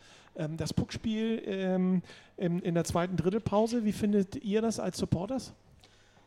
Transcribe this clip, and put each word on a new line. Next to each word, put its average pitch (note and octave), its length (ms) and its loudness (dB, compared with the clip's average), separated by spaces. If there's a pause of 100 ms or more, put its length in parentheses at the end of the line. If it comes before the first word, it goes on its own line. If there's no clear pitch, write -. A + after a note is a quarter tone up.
(380)
ähm, D#3 180 -4
das D#3+ 160 -4
Puckspiel, A3 720 -2
ähm, F#3 560 2 (360)
in, F3 220 0
in F3 160 0
der E3 100 2
zweiten F3+ 320 0
Drittelpause. G#3+ 640 2
Wie G#3+ 80 2
findet G#3 520 2
ihr G#3+ 180 0
das A3 180 -2
als - 200 -4
Supporters? G#3 540 0 (720)